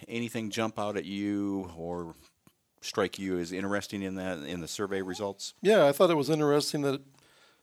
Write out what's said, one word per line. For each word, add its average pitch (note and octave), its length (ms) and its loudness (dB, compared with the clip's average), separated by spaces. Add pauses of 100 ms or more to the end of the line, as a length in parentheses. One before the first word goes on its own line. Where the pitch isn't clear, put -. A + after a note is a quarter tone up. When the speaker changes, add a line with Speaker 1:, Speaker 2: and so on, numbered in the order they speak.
Speaker 1:
anything A#2 400 -4
jump A2 300 -2
out G#2 180 -2
at F2 80 -2
you G2+ 720 -2
or E2+ 380 -8 (640)
strike - 380 0
you F#2+ 200 -2
as F2 140 -4
interesting G2 500 -4
in F#2+ 120 -4
that, F#2 240 -4
in D2+ 240 -8
the D#2 60 -8
survey G2 340 -4
results? F#2+ 580 -6
Speaker 2:
Yeah, G3 240 8
I C#3+ 80 6
thought F3 180 6
it E3+ 60 6
was C#3+ 140 0
interesting D3 500 4
that C#3 220 0 (600)